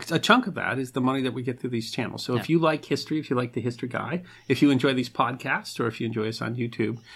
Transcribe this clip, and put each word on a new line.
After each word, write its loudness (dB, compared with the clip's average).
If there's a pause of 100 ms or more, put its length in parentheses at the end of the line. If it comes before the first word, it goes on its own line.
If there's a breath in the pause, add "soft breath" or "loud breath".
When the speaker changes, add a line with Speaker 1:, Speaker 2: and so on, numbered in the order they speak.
(100)
Speaker 1:
a, 2
a 4
chunk 6
of -6
that -2
is -6
the 0
money 2
that -2
we -6
get -4
through -4
these -4
channels. -6
So 0
if -2
Speaker 2:
Yeah. 4
Speaker 1:
you 8
like 2
history, -2
if -6
you 0
like 0
the -4
History -4
Guy, -4 (260 loud breath)
if 2
you 10
enjoy 4
these -2
podcasts, -2
or 2
if -4
you -2
enjoy -2
us -6
on -4
YouTube, -2 (180 loud breath)